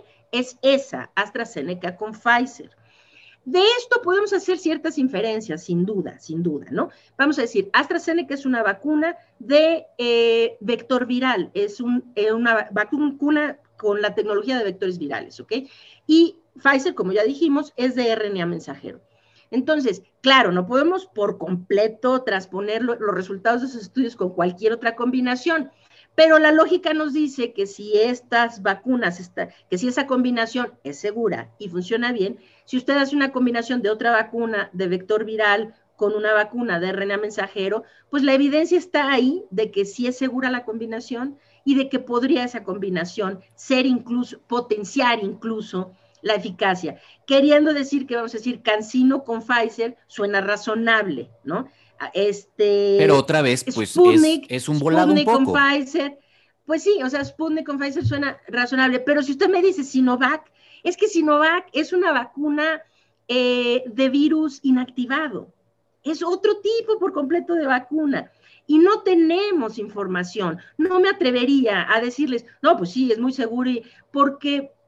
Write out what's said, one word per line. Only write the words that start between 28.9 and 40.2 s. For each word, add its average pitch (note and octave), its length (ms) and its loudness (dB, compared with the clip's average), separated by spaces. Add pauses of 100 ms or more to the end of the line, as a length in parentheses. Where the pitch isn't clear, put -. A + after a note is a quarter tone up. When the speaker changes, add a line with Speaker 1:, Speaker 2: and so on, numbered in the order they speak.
Speaker 1:
esta-, F#3 300 -10 (200)
que F#3 80 -2
si B3 120 -2
esa C#4 180 -2
combinación B3 640 -2 (120)
es C#3+ 140 -12
segura G#3 600 -4
y G#3 100 -12
funciona A3+ 440 -4
bien, G#3+ 260 -4 (260)
si - 120 -4
usted C4+ 200 0
hace C#4 200 0
una C4+ 160 0
combinación B3 500 -2
de G3+ 80 2
otra A#3 220 0
vacuna A3+ 600 -2
de F3+ 140 -4
vector G3 380 -2
viral G#3+ 500 0 (220)
con G#3 180 0
una G#3+ 180 0
vacuna G#3+ 460 0
de F3+ 100 -4
R G3 140 -4
N G3+ 120 -4
A G3+ 40 -2
mensajero, G#3 640 -4 (260)
pues C#4 140 -2
la C4+ 120 4
evidencia D4+ 440 4
está C#4 340 -2
ahí C4+ 380 0
de G#3+ 220 -4
que G3+ 120 0
sí A#3+ 220 -6
es B3+ 100 -2
segura B3+ 340 -4